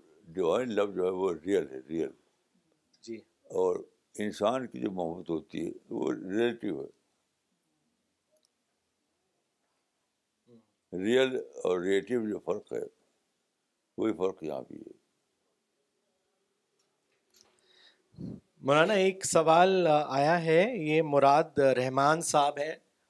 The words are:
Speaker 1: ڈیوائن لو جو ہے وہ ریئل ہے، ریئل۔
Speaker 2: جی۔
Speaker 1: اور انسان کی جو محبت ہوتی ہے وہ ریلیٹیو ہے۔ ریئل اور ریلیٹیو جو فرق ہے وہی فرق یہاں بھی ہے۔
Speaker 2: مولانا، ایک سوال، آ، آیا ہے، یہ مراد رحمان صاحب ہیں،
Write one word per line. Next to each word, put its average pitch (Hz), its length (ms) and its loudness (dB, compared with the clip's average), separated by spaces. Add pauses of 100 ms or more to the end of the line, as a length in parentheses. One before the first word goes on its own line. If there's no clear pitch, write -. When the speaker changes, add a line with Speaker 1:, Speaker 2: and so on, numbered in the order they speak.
(280)
Speaker 1:
ڈیوائن 92 440 0
لو 101 140 2
جو 92 200 -2
ہے 92 40 2
وہ 92 240 -2 (120)
ریئل 90 260 0
ہے، 65 80 -12 (100)
ریئل۔ 78 200 -4 (920)
Speaker 2:
جی۔ 113 140 -14 (280)
Speaker 1:
اور 92 360 0 (360)
انسان 107 520 -2
کی - 120 -12
جو 113 120 -4
محبت 87 380 -6
ہوتی 82 380 -6
ہے - 40 -8 (180)
وہ 123 240 -4
ریلیٹیو 101 680 -4
ہے۔ - 200 -20 (4000)
ریئل 127 320 2 (280)
اور 90 180 0
ریلیٹیو 98 480 -2
جو 92 100 -6
فرق 85 340 -8
ہے 58 60 -4 (1160)
وہی 104 160 -2
فرق 92 300 -4
یہاں 71 260 -8
بھی - 80 -16
ہے۔ - 260 -20 (3500)
Speaker 2:
مولانا، 156 320 4
ایک 190 320 0
سوال، 175 640 4
آ، 151 280 0
آیا 160 300 2
ہے، 190 320 4
یہ 156 240 0
مراد 143 580 4
رحمان 135 640 2
صاحب 147 360 0
ہیں، 151 180 -6 (340)